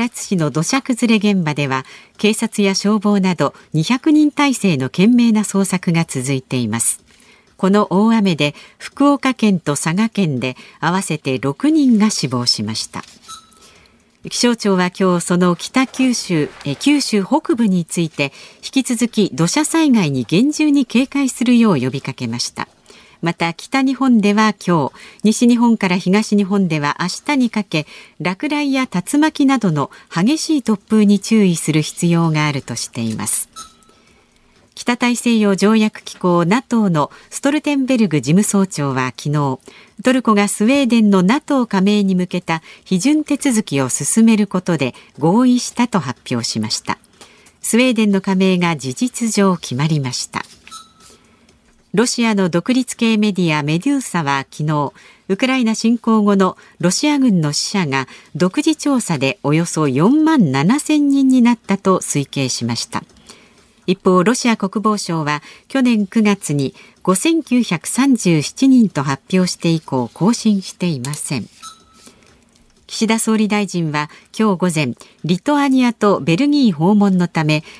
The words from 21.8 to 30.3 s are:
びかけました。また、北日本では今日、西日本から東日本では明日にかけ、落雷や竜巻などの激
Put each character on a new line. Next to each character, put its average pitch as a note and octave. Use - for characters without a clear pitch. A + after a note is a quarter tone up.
び C3+
か C3+
け B2
ま A#2
し -
た。 -
ま E3+
た、 E3+
北 -
日 C4
本 B3
で G3+
は G#3+
今 D#3+
日、 -
西 A3
日 A#3+
本 A#3
か G3
ら F3+
東 G3+
日 G3+
本 F#3+
で D#3
は D3
明 F3+
日 -
に B3
か G#3
け、 D3+
落 F#3
雷 D4
や C4
竜 F3+
巻 D4+
な C4+
ど F#3+
の C#3+
激 A#3